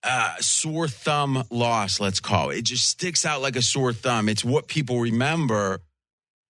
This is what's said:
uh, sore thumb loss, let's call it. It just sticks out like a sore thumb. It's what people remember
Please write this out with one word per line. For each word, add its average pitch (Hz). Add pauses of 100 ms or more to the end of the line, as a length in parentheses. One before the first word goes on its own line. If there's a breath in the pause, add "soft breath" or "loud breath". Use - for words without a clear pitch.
uh, 107
sore 160
thumb 139
loss, 117
let's 98
call 78
it. 73
It 117
just 123
sticks -
out 151
like 135
a 127
sore 127
thumb. 117
It's 107
what 120
people 127
remember 117 (680)